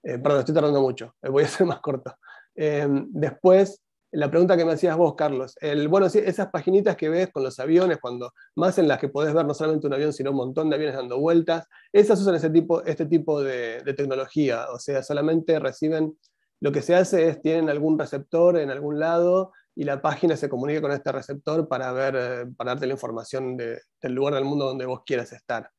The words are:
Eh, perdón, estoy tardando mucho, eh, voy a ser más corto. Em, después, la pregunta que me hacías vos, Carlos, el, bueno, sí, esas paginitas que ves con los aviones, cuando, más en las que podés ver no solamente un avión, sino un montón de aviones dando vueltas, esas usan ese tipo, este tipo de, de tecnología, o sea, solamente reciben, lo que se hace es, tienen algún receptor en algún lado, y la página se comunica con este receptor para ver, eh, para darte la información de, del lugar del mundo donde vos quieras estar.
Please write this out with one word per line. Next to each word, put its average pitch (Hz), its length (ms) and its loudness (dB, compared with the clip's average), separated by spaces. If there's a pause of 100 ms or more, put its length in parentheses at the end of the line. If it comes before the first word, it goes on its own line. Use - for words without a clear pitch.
Eh, 127 160 -8
perdón, 139 220 2
estoy 151 140 -2
tardando 147 280 4
mucho, 120 400 -4
eh, 135 80 -6
voy 143 140 4
a - 40 -2
ser - 180 2
más - 140 -4
corto. 135 360 -8 (380)
Em, 143 560 0
después, 185 680 4 (320)
la 147 160 -2
pregunta 175 280 4
que 165 80 2
me 165 80 2
hacías 160 240 0
vos, 165 180 4
Carlos, 135 460 -4
el, 147 260 -2
bueno, 185 220 4
sí, 214 100 2
esas 196 300 0
paginitas 190 480 2
que 156 120 -2
ves 180 220 0
con 135 140 -4
los 127 160 -8
aviones, 165 380 4
cuando, 123 340 -10 (240)
más 180 220 2
en 165 100 4
las 135 100 2
que 143 100 -4
podés 147 240 -2
ver 160 140 2
no 147 80 -2
solamente 156 320 -2
un 139 80 -2
avión, 147 180 -2
sino 139 200 -4
un 135 60 -2
montón 131 300 -2
de 147 60 0
aviones 143 220 -4
dando 127 240 -6
vueltas, 165 480 0 (240)
esas 208 280 6
usan 196 140 2
ese 156 160 0
tipo, 165 320 2
este 160 240 -4
tipo 151 340 0
de, 123 420 -6
de 135 120 -4
tecnología, 135 760 -2
o 120 80 -12
sea, 135 240 -4
solamente 160 560 0
reciben, 156 580 -2 (400)
lo 143 140 0
que 143 100 -2
se 175 140 4
hace 185 320 4
es, 151 120 -2
tienen 160 300 2
algún 151 260 0
receptor 165 640 2
en 143 120 -2
algún 147 280 -6
lado, 175 540 2 (240)
y 143 80 -6
la 139 180 -4
página 151 340 0
se 143 120 -6
comunica 143 340 -4
con 143 80 -2
este 139 220 -4
receptor 143 560 -4
para 127 240 -4
ver, 131 260 -2
eh, 123 280 -6 (100)
para 123 160 -6
darte 135 160 -4
la 135 60 -2
información 127 640 -8
de, 117 240 -8 (220)
del 127 100 -6
lugar 139 220 0
del 135 100 -2
mundo 143 220 -2
donde 131 180 -4
vos 127 220 -8
quieras 120 260 -4
estar. 117 460 -8